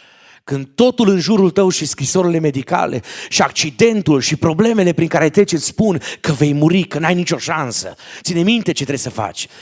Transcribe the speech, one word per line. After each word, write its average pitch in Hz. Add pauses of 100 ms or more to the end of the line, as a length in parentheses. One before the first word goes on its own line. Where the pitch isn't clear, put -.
(440)
Când 135
totul 247
în 196
jurul 190
tău 196
și 165
scrisorile 170
medicale 147 (260)
și -
accidentul 160
și 151
problemele 185
prin 165
care 156
treci 202
îți 156
spun 196 (200)
că -
vei 147
muri, 151
că -
n-ai 165
nicio 175
șansă. 131 (280)
Ține 170
minte 208
ce -
trebuie 139
să 123
faci. - (140)